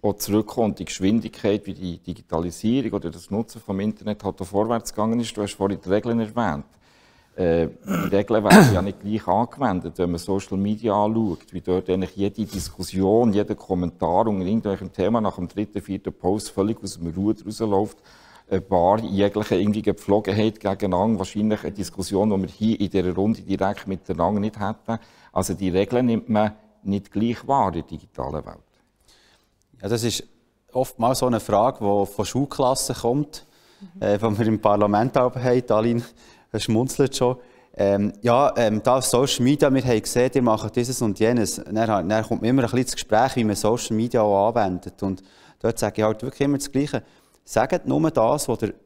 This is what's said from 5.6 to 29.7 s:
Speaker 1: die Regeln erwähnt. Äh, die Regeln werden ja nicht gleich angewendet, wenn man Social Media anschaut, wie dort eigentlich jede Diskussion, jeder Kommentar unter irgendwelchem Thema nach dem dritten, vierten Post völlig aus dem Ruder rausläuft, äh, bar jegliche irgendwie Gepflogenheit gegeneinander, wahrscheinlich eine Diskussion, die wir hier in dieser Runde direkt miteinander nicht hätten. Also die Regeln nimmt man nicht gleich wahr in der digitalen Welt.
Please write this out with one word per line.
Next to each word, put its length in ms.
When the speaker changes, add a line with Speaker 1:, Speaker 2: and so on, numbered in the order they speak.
Speaker 1:
die 40
Regeln 320
erwähnt. 460
Äh, 340
die 300
Regeln 300
werden 300
ja 80
nicht 180
gleich 260
angewendet, 720
wenn 140
man 80
Social 360
Media 360
anschaut, 480
wie 80
dort 300
eigentlich 240
jede 300
Diskussion, 880
jeder 240
Kommentar 720
unter 180
irgendwelchem 460
Thema 280
nach 160
dem 120
dritten, 340
vierten 300
Post 380
völlig 320
aus 160
dem 140
Ruder 320
rausläuft, 540
äh, 120
bar 400
jegliche 560
irgendwie 260
Gepflogenheit 800
gegeneinander, 580
wahrscheinlich 460
eine 80
Diskussion, 580
die 120
wir 60
hier 320
in 100
dieser 240
Runde 280
direkt 460
miteinander 520
nicht 200
hätten. 400
Also 220
die 160
Regeln 360
nimmt 220
man 240
nicht 260
gleich 380
wahr 200
in 60
der 80
digitalen 640
Welt. 120